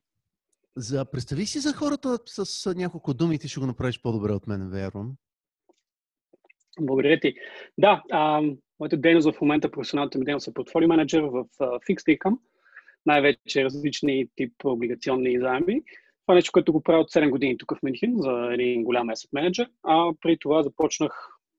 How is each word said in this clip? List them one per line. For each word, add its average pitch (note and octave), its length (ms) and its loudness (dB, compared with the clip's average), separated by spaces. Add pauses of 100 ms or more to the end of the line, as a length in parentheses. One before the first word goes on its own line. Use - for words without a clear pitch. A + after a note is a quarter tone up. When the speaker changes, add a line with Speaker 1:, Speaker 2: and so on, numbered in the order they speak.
(760)
Speaker 1:
за, C3 280 -6
представи C#3 420 -6
си D4+ 120 -6
за C#4+ 140 -2
хората C#4 540 -4
с, G3 200 -8
с - 280 -6
няколко E3+ 400 -4
думи, D#3+ 240 0
ти C#3+ 100 -10
ще - 120 -10
го C3+ 60 -2
направиш B2 360 -4
по-добре G#2+ 300 -2
от G2 140 -4
мен, G2 240 -6
вярвам. G2 460 -8 (1600)
Speaker 2:
Благодаря C#3 400 2
ти. C#3 140 0 (440)
Да, G3 320 6
а, D3+ 320 2 (380)
моята D#3 160 -2
дейност D#3 360 6
в - 80 -18
момента, D3 300 2
професионалната C3+ 480 -4
ми C3 60 -2
дейност C#3+ 240 -4
е B2+ 60 -10
портфолио E3 340 0
мениджър D#3 340 4
в, B2+ 220 -4 (160)
а, C#3 40 0
Fixed C3+ 540 0
Income, G#3 200 0 (680)
най-вече C#3+ 580 2
различни C3+ 720 -2
тип B2 160 -6 (120)
облигационни B2 760 -2
заеми. C#3 440 0 (400)
Това F#3+ 120 4
е - 0 -
нещо, F3+ 180 4
което F3 200 4
го D3+ 100 0
правя E3 180 4
от D#3 100 -2
седем D3+ 200 4
години B2+ 280 0
тук - 200 -8
в - 40 -12
Мюнхен D3+ 340 -2
за B2 360 -2
един B2 320 0
голям A#2+ 240 0
asset - 240 -10
manager, F3+ 360 -2 (140)
а E3 380 2
преди E3 180 2
това D#3 240 2
започнах - 680 -4 (300)